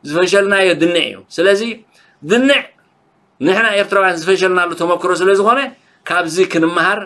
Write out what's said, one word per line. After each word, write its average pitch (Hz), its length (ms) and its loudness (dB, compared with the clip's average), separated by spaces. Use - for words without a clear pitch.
ዝፈሸልናዮ 190 680 0
ድንዕ 170 280 0
እዩ። 113 140 -6
ስለዚ 196 320 2
ድንዕ 247 360 2
ንሕና 190 320 0
ኤርትራውያን 196 440 0
ዝፈሸልናሉ 180 560 0
ተመክሮ 175 420 -2
ስለ 180 200 0
ዝኾነ 220 240 2
ካብዚ 165 400 -4
ክንመሃር 170 600 0